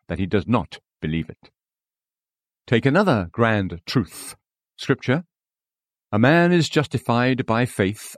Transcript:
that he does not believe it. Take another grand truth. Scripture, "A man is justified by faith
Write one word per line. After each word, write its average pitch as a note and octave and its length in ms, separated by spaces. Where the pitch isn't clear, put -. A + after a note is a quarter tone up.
that E2+ 100
he F#2+ 80
does F2+ 220
not G#2+ 320
believe D#2+ 280
it. - 220
Take A#2 200
another C#3 460
grand G2+ 540
truth. - 500
Scripture, C#3 460
"A G#2 80
man E3+ 320
is E3+ 160
justified B2 760
by A#2 200
faith - 520